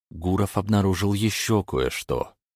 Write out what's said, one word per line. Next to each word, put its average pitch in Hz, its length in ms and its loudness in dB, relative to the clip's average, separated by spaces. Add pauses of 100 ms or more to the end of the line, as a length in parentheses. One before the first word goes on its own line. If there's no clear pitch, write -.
Гуров 92 480 0
обнаружил 98 560 2
еще 104 500 0
кое-что. - 680 -4 (220)